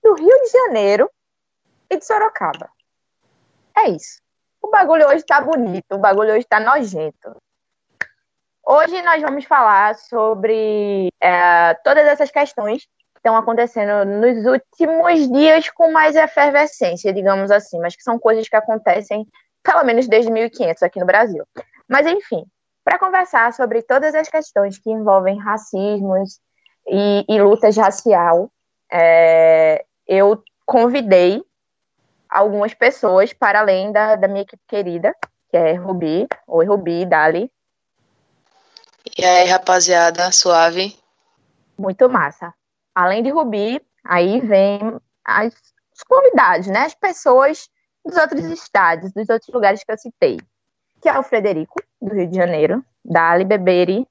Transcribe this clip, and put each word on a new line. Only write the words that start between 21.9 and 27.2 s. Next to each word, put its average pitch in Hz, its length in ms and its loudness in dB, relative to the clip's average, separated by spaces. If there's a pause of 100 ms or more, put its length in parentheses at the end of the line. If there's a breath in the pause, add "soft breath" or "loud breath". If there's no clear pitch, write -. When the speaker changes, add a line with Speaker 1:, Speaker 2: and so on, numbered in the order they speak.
Speaker 1:
enfim, 330 400 -6 (380)
pra 359 160 -2
conversar 359 520 0
sobre 233 300 -4
todas 277 320 -2
as 311 140 -2
questões 202 500 -4
que - 100 -10
envolvem 202 520 0
racismos 196 1000 -6 (500)
e, 202 380 0